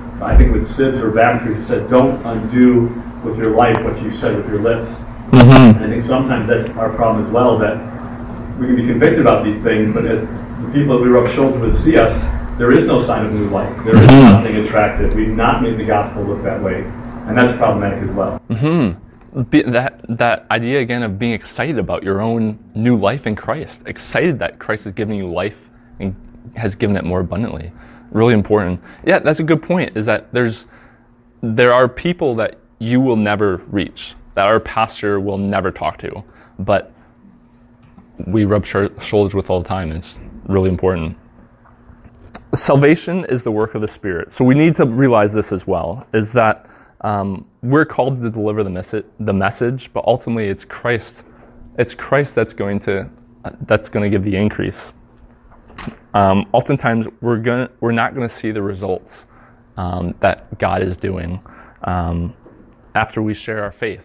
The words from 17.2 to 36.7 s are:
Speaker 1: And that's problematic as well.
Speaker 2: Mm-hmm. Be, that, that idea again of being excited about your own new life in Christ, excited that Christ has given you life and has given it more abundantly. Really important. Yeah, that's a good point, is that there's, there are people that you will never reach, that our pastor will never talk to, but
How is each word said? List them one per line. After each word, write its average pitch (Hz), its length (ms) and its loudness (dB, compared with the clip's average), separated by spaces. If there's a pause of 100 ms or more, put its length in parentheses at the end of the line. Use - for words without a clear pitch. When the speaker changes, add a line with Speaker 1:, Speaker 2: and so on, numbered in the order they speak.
Speaker 1:
And 110 100 -2
that's 123 200 2
problematic 101 500 -2
as 95 80 -6
well. 95 340 -4
Speaker 2:
Mm-hmm. 127 920 -2
Be, 143 220 2
that, 123 440 -4
that 117 420 -2
idea 113 300 -2
again 120 240 -4
of 101 160 -6
being 120 140 -2
excited 131 440 -6
about 90 260 -4
your 98 180 -2
own 113 360 -2 (160)
new 117 240 0
life 107 300 -2
in 107 80 -4
Christ, - 500 -8
excited 127 540 -4
that 85 200 -8
Christ - 260 -8
has 101 80 -10
given 107 240 -6
you 95 120 -6
life 92 280 -6 (420)
and 95 160 -6 (400)
has 104 200 -6
given 104 200 -2
it 90 80 -4
more 90 160 -4
abundantly. 87 540 -8 (380)
Really 117 220 4
important. 101 460 0 (260)
Yeah, 185 140 2
that's 156 220 -2
a - 20 -2
good 156 180 0
point, 175 360 -4
is 107 80 -4
that 110 260 -2
there's, 120 360 -4 (760)
there 120 320 2
are 127 160 4
people 165 460 -4
that 107 240 -4 (200)
you 120 220 0
will 127 160 2
never 104 400 0 (100)
reach, - 480 -6 (200)
that 98 100 2
our 110 160 4
pastor 107 580 -4
will 98 180 -4
never 98 340 -2
talk 82 280 -6
to, 101 240 -12 (360)
but 95 340 -2 (1300)